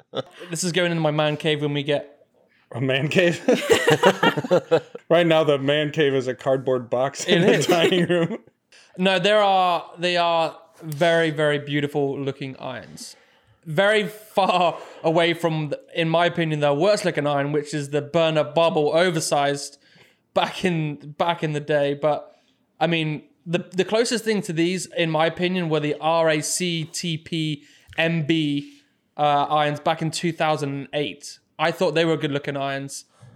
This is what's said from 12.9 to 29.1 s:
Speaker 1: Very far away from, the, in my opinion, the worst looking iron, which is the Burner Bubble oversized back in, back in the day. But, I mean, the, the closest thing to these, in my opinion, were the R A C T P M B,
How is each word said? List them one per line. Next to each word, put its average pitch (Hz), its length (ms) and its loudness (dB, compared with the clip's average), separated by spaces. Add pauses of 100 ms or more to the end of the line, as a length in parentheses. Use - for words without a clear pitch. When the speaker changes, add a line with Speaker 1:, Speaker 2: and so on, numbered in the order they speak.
Speaker 1:
Very 196 420 2
far 180 720 0 (240)
away 165 320 2
from, 160 340 -2
the, - 120 -8 (140)
in 170 140 0
my 165 180 4
opinion, 165 340 -2
the 147 140 2
worst 196 300 2
looking 156 220 -2
iron, 143 260 0
which 147 220 -2
is 143 160 -6
the 147 120 -2
Burner 156 420 2
Bubble 156 500 2
oversized 151 840 0 (540)
back - 320 -2
in, 151 540 -4
back 170 260 -2
in 156 80 -2
the 147 80 -4
day. 143 340 0
But, 147 400 -2 (460)
I 156 60 2
mean, 156 380 -2 (220)
the, 170 120 -2 (140)
the 180 120 0
closest 233 400 -2
thing 214 180 0
to 180 120 -6
these, 170 320 0 (100)
in 165 140 0
my 156 160 2
opinion, 180 420 -2
were 156 120 0
the 147 200 -2
R 160 300 2
A 156 100 0
C 170 460 -4
T 160 320 -6
P 156 440 -4 (360)
M 165 280 0
B, 147 540 -2 (380)